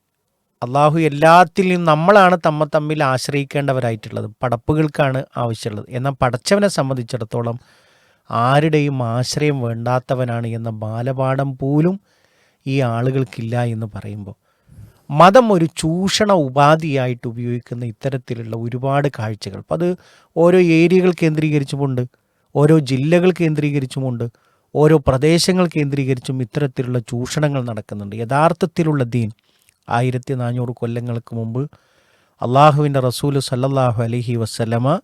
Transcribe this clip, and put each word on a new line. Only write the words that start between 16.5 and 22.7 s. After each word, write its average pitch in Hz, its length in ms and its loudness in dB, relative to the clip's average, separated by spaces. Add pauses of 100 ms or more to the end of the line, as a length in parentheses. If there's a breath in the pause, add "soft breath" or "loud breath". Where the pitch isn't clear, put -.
ഉപയോഗിക്കുന്ന 120 580 -8
ഇത്തരത്തിലുള്ള 117 680 -8
ഒരുപാട് 127 520 -2
കാഴ്ചകൾ, 107 520 -8
അപ്പം - 160 -6
അത് 175 140 0 (460 soft breath)
ഓരോ 175 240 6 (120)
ഏരിയകൾ 175 400 4
കേന്ദ്രീകരിച്ചുമുണ്ട്, 147 920 0 (520)
ഓരോ 151 240 6